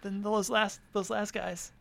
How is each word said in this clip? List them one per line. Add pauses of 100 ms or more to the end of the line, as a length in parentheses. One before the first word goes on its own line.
than
those
last, (140)
those
last
guys.